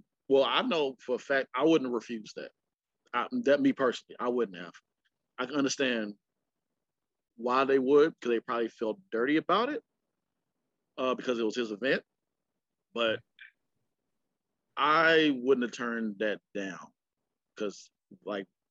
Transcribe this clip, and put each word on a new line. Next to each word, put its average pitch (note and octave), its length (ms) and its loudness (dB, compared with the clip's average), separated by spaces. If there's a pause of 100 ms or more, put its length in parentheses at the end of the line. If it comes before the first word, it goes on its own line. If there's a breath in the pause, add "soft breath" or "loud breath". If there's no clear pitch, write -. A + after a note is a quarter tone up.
(280)
Well, C3+ 160 6
I B2+ 160 2
know D#3+ 400 -2
for B2 140 -4
a A2 40 -2
fact C3+ 360 -2
I C3 100 0
wouldn't D3+ 260 4
refuse A2+ 460 -8
that. C#2 140 -12 (640)
I, A#2+ 120 -2 (180)
that, C#3 180 4
me C3+ 100 4
personally, - 480 -4
I A#2+ 80 -2
wouldn't A2+ 300 -2
have. E2+ 160 -14 (640)
I B2+ 80 -6
can C3 80 -12
understand B2 640 -2 (1200)
why B2 260 2
they C3+ 140 4
would, C#3+ 420 6
'cause A#2+ 80 -4
they A#2 120 2
probably A#2 280 -2
felt G#2+ 300 -6 (120)
dirty C3 280 0
about G#3 320 0
it, - 120 -6 (1160)
uh, B2+ 160 0
because B2 240 -2
it A#2 60 -2
was G#2+ 120 -4
his A#2 160 -4
event. B2+ 320 -2 (880)
But A2+ 300 -2 (1500 loud breath)
I D#3 680 4
wouldn't B2+ 200 4
have A#2 100 -4
turned A2+ 460 -6
that G#2 220 -2 (140)
down, F#2+ 380 -8 (640)
'cause, - 340 -8 (340)
like, G2+ 220 -6 (240)